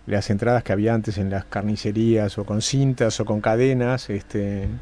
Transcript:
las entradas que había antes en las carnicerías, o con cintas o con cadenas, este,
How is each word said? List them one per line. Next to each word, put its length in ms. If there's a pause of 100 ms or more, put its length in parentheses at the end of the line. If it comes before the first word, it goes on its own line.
las 220
entradas 340
que 80
había 220
antes 240
en 120
las 160
carnicerías, 920
o 80
con 160
cintas 580
o 60
con 160
cadenas, 680
este, 600 (120)